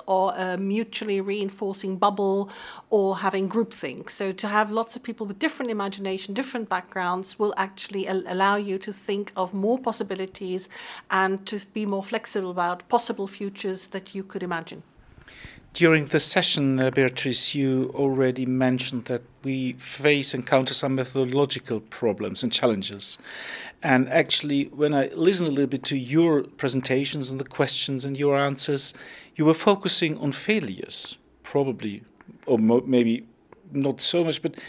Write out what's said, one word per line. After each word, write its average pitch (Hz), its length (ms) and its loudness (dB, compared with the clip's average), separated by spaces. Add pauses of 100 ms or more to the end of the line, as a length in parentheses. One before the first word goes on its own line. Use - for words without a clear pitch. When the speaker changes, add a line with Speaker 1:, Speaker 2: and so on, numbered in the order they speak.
Speaker 1:
or 190 300 2
a 185 200 -2
mutually 202 640 -2
reinforcing 196 760 -4
bubble 196 520 2 (420)
or 196 280 2
having 196 300 0
groupthink. 170 600 -4
So 196 220 -4
to 190 160 -6
have 208 240 2
lots 226 240 -4
of 247 80 -12
people 226 240 -10
with 202 140 -10
different 285 320 -4
imagination, 196 600 -6
different 240 360 -6
backgrounds 185 720 -4
will 208 160 0
actually 196 500 -6
al-, 190 220 -2
allow 190 260 2
you 202 240 -4
to 202 140 -10
think 202 420 -6
of 185 180 -4
more 214 280 0
possibilities 190 880 -6 (420)
and 190 360 0
to 208 120 -6 (160)
be 214 120 -2
more 196 180 -2
flexible 202 480 -4
about 175 360 -4
possible 220 380 0
futures 196 640 -6
that 190 260 -12
you 190 140 -8
could 185 140 -8
imagine. 165 400 -6 (920)
Speaker 2:
During 160 320 6
the 151 120 2
session, 139 640 4
uh, 131 100 4
Beatrice, 131 640 2
you 131 400 2
already 131 520 2
mentioned 127 580 0
that 120 180 -4 (220)
we 131 300 -4
face, 139 600 2
encounter 131 400 2
some 135 200 2
methodological 131 880 0
problems 101 640 -2
and 120 80 0
challenges. 101 680 0 (640)
And 135 260 4
actually, 143 580 2
when 147 280 0
I 139 140 2
listened 175 400 2
a 143 40 0
little 139 160 2
bit 131 160 -4
to 143 120 -2
your 147 460 4
presentations 135 880 -2
and 131 80 -6
the 135 60 -6
questions 135 600 0
and 139 120 -6
your 143 200 2
answers, 139 580 2 (420)
you 151 80 2
were 160 100 8
focusing 180 640 2
on 143 140 -2
failures, - 840 -4 (260)
probably, 113 600 -2 (440)
or 123 120 4
mo-, 117 280 6
maybe 120 380 4 (460)
not 139 300 -2
so 175 240 4
much, 160 180 -2
but - 160 -4 (100)